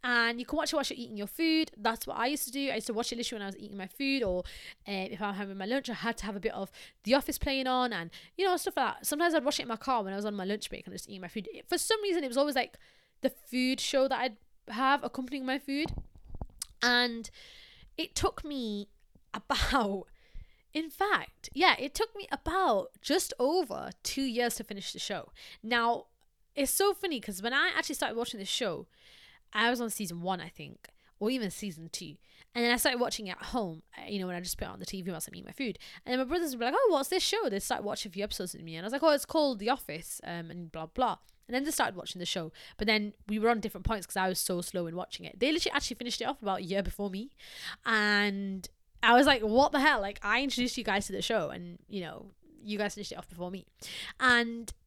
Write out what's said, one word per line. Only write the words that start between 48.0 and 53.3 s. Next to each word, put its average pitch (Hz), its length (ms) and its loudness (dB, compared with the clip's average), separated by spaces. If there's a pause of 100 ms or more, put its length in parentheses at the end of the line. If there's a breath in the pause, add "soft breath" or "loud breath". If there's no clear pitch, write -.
I 233 120 10
was 269 120 10
like, 262 140 6
"What 254 320 6
the 285 80 4
hell?" 285 180 6
Like, 196 240 -4
I 226 200 2
introduced 247 340 0
you 226 80 -6
guys 202 220 0
to - 40 -8
the 190 100 -4
show 190 280 0
and, 175 280 -10 (120)
you 202 100 -6
know, 180 320 -10 (320)
you 208 140 -4
guys 202 180 -2
finished 202 160 -10
it 170 60 -8
off 180 100 -14
before 180 240 -8